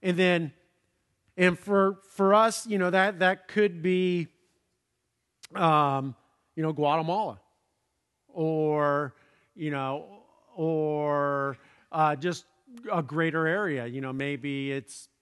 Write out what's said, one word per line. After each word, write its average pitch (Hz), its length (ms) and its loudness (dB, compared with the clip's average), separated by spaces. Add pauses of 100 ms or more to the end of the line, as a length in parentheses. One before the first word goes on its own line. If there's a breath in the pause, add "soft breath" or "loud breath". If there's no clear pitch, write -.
And 180 140 0
then, 175 360 2 (840)
and 180 200 4
for, 196 420 0 (120)
for 196 240 2
us, 220 320 2
you 208 120 -2
know, 180 120 2
that, 190 300 2
that 185 260 0
could 190 360 -2
be, 180 460 0 (1300)
um, 147 600 2 (400)
you 160 60 -4
know, 160 100 -2
Guatemala 156 680 -2 (880)
or, 151 840 0 (400 soft breath)
you 151 160 -6
know, 143 540 -8 (320)
or, 147 1000 -2 (360 soft breath)
uh, 156 240 2
just 160 280 -6 (480)
a 170 100 0
greater 160 440 -2
area. 160 400 -2
You 123 140 -8
know, 131 120 -6
maybe 139 600 -6
it's - 360 -12 (140)